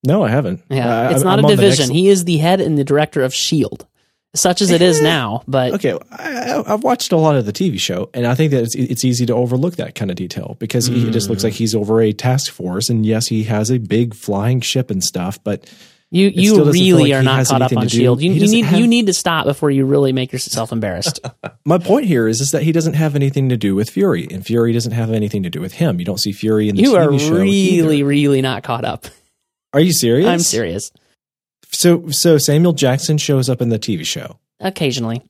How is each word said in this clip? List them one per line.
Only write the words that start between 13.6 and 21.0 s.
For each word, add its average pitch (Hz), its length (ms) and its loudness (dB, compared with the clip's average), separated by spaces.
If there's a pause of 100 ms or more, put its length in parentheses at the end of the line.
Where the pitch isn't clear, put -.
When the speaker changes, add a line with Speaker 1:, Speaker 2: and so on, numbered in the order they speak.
Speaker 1:
a 127 80 0
big 110 340 -2
flying 110 480 -2
ship 127 300 -4
and 95 120 -4
stuff, 92 400 -6
but 101 280 -6 (400)
Speaker 2:
You, 190 160 4
Speaker 1:
it - 80 0
Speaker 2:
you 190 140 4
Speaker 1:
still 185 160 6
doesn't 151 80 4
feel 180 240 4
Speaker 2:
really 156 140 6
Speaker 1:
like 135 60 2
Speaker 2:
are 131 40 2
Speaker 1:
he 131 40 4
Speaker 2:
not 131 120 4
Speaker 1:
has 127 100 2
Speaker 2:
caught 135 160 2
up 127 80 0
Speaker 1:
anything 131 80 0
Speaker 2:
on 123 60 0
Speaker 1:
to 120 40 -2
do. 113 80 0
Speaker 2:
shield. 123 240 2
You, 170 100 0
Speaker 1:
He 190 40 2
Speaker 2:
you 160 60 2
Speaker 1:
doesn't 214 140 4
Speaker 2:
need, 233 100 2
Speaker 1:
have 180 160 2
Speaker 2:
you 240 60 4
need 233 200 2
to 185 60 0
stop 170 320 -2
before 143 260 0
you 135 140 2
really 139 280 2
make 127 200 -4
yourself 120 400 -6
embarrassed. 104 460 -6 (240)